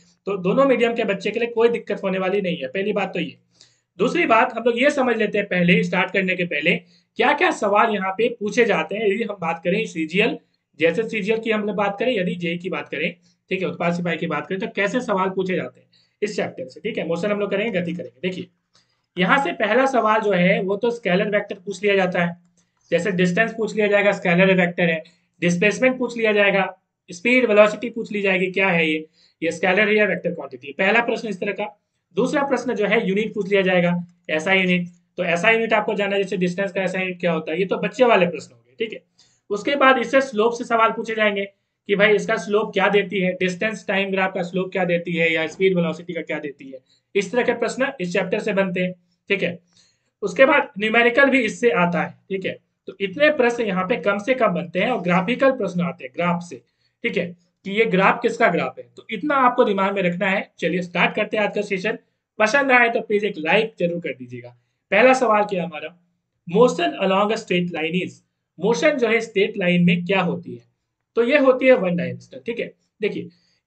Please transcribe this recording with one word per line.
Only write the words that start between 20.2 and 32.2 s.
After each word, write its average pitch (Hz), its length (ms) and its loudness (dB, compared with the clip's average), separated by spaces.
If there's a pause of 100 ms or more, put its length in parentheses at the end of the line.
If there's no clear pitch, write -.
जो 202 120 0
है, 185 300 2
वो 196 140 -2
तो 233 140 -2
स्केलर 208 400 -2
वेक्टर 202 240 -2
पूछ 196 280 -12
लिया 202 140 2
जाता 180 280 0
है, 170 220 -6 (440)
जैसे 170 200 0
distance 185 420 2
पूछ 214 240 -4
लिया 214 100 2
जाएगा, 202 260 4
scalar 185 420 4
vector 175 280 2
है, 160 200 0 (380)
displacement 208 580 2
पूछ 240 180 -4
लिया 220 160 2
जाएगा, 196 460 2 (320)
speed, 240 360 2
velocity 208 440 4
पूछ 214 220 -10
ली 208 100 -4
जाएगी, 185 240 0
क्या 185 220 0
है 165 220 2
ये, 156 160 -4 (360)
ये 165 100 -2
scalar 185 360 2
है 214 60 2
या 214 100 4
vector 170 300 -2
क्वांटिटी, 139 440 -14
पहला 208 220 2
प्रश्न 233 280 -4
इस 185 120 -8
तरह 202 120 -4
का। 208 300 -10 (320)
दूसरा 254 280 0